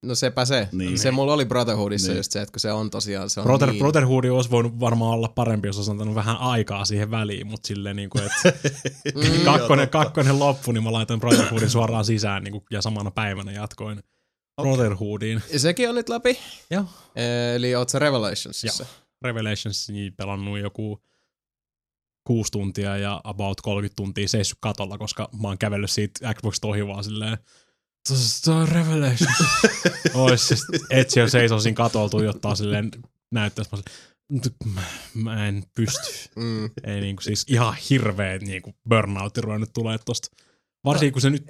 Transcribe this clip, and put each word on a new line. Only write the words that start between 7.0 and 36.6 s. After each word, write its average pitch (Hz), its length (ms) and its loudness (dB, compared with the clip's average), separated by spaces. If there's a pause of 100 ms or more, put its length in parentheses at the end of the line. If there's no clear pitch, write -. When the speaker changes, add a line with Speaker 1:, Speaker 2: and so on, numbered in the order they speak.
Speaker 3:
väliin, 104 360 -4
mut 107 180 -10
silleen 101 320 -6
niinku, 101 220 -4
et 101 140 -4
Speaker 1:
<laughs> - 20 -6 (800)
Mm. 156 300 4
Speaker 3:
kakkonen, - 0 -
Speaker 2:
Joo, 147 140 6 (100)
totta. 139 180 6
Speaker 3:
kakkonen 139 520 4
loppui, 139 360 2
niin 113 100 0
mä 113 80 0
laitoin 113 280 0
Brotherhoodin 113 500 4
suoraan 113 340 2
sisään 104 400 0
niinku, 101 260 -10
ja 104 120 -4
samana 104 280 -2
päivänä 98 420 -4
jatkoin 104 460 -10 (580)
Speaker 2:
Okei. 147 160 0
Speaker 3:
Brotherhoodiin. 107 680 0 (100)
Speaker 1:
Ja 147 60 0
sekin 175 300 2
on 233 60 -2
nyt - 140 -2
läpi? 233 300 0 (320)
Speaker 3:
Joo. 190 140 0 (680)
Speaker 1:
Eli 123 200 0
oot 123 140 0
sä 139 100 0
Revelationsissa? 113 880 -2
Speaker 3:
Joo. 120 60 -16 (340)
Revelationsia 107 920 -4
pelannut 98 420 -6
joku 104 440 -8 (1200)
kuusi 113 260 0
tuntia 101 440 -4
ja 101 280 -6
about 98 360 -6
kolmekymmentä 101 360 -4
tuntia 98 320 -4
seissyt - 320 -2
katolla, 101 380 -6
koska 107 300 -8 (140)
mä 104 60 -2
oon 98 100 -6
kävellyt 101 320 -2
siitä 107 440 -2
Xboxista - 340 -4
ohi 104 180 -2
vaan 101 180 -8
silleen, 107 340 -6 (680)
"Tuossa 131 460 2
on 160 140 4
Revelation." 156 600 4 (520)
<laughs> - 320 2
Ois 127 340 6
siis 120 120 4 (300)
Ezio 127 380 4
seisoo 117 320 4
siinä 110 160 2
katolla, 110 320 2
tuijottaa 107 460 0
silleen 104 360 -2 (400)
näyttäisi, 104 420 -2
mä 104 100 -6
silleen, - 920 -6
"Mä, 95 80 -4 (320)
mä 110 340 -2
en 101 160 -4 (100)
pysty." - 600 -4
Speaker 1:
Mm. 110 340 -4 (140)